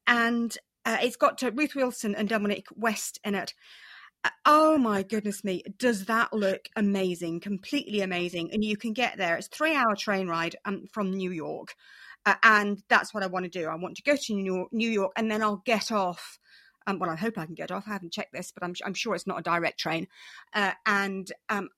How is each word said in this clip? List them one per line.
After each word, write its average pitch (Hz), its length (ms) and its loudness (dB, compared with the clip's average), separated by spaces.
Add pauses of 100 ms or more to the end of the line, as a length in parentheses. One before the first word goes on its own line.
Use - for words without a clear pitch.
and, 233 500 2 (300)
uh, 226 160 0
it's 247 140 0
got, - 260 2
uh, 247 100 0
Ruth 285 220 0
Wilson 247 400 -2
and 208 160 -2
Dominic 202 460 -2
West 214 480 -2
in 208 100 -2
it. 190 200 -4 (680)
Uh, - 60 2 (160)
oh 311 320 8
my 208 260 4
goodness 208 400 -4
me, 185 200 -2 (140)
does 226 280 0
that 226 260 2
look 196 440 0
amazing, 185 640 0
completely 202 640 -4
amazing. 175 520 -2
And 214 100 2
you 214 140 0
can 220 160 -4
get 240 240 -2
there. 175 180 0
It's 190 120 -4
a - 20 -20
three-hour 277 480 2
train 190 300 0
ride, 165 280 -2 (100)
um, 190 260 -6
from 196 200 -2
New 185 200 -2
York. 156 420 -8 (520)
Uh, 202 180 6
and 208 440 6
that's - 260 4
what 208 100 -2
I 190 40 0
wanna 180 220 -4
do. 170 180 -4
I 160 80 -4
want 170 220 -8
to - 60 -14
go 285 120 4
to 247 180 -2
New 190 200 0
York, 185 180 -2
New 226 180 0
York, 202 260 2
and 220 160 0
then 214 100 0
I'll 208 240 0
get 226 260 0
off. 185 480 -2 (460)
Um, 190 140 -2
well, 180 100 -2
I 160 80 -2
hope 220 200 -4
I 165 80 -4
can 165 80 -10
get 160 160 -10
off. 190 160 -6
I 214 60 -10
haven't 185 220 -8
checked - 180 -6
this, 180 220 -10
but - 100 -12
I'm, 180 100 -4 (120)
I'm 190 80 -4
sure 214 200 -2
it's 175 140 -4
not 180 120 -4
a 170 40 -6
direct 170 340 0
train. 165 300 -4 (460)
Uh, 202 180 2 (140)
and, 196 440 0 (200)
um, 202 180 -2 (100)